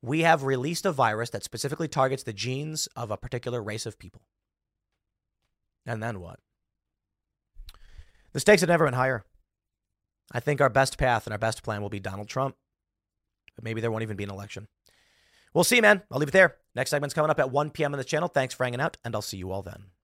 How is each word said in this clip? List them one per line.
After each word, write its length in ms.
"We 180
have 240
released 420
a 60
virus 380
that 140
specifically 440
targets 340
the 100
genes 540
of 140
a 60
particular 460
race 240
of 120
people." 240
And 160
then 180
what? 200
The 80
stakes 200
have 80
never 160
been 100
higher. 300
I 80
think 200
our 80
best 300
path 280
and 60
our 60
best 240
plan 180
will 80
be 120
Donald 280
Trump. 280
But 100
maybe 160
there 100
won't 120
even 140
be 80
an 60
election. 380
We'll 100
see, 160
man. 300
I'll 80
leave 100
it 40
there. 240
Next 160
segment's 240
coming 160
up 100
at 100
one 200
P 120
M 120
on 40
the 60
channel. 240
Thanks 240
for 120
hanging 160
out, 240
and 100
I'll 80
see 160
you 120
all 120
then. 240